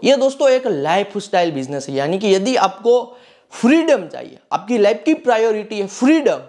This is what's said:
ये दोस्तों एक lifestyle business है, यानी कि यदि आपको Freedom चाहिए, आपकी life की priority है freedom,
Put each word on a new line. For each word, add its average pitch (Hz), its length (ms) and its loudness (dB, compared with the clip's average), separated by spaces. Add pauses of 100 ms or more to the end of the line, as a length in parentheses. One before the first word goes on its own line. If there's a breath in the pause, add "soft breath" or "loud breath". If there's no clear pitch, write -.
ये 269 120 4
दोस्तों 269 340 0
एक 254 160 0
lifestyle 180 840 -2
business 135 360 -8
है, 139 60 -8
यानी 147 240 -2
कि 196 160 0
यदि 208 220 0
आपको 226 600 0 (360 loud breath)
Freedom 277 540 2
चाहिए, 123 320 -18 (140)
आपकी 202 260 -2
life 214 260 2
की 320 120 2
priority 220 640 -2
है 196 80 -4
freedom, 254 500 2 (100)